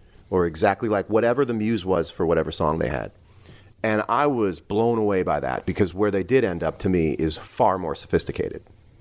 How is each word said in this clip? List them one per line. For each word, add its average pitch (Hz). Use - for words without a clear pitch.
or 90
exactly 98
like 101
whatever 117
the 120
muse 107
was 90
for -
whatever 80
song 80
they 78
had. 60
And 107
I 127
was 110
blown 113
away 101
by 80
that 64
because 92
where 101
they 95
did 123
end 87
up 80
to 98
me 82
is 78
far 98
more 85
sophisticated -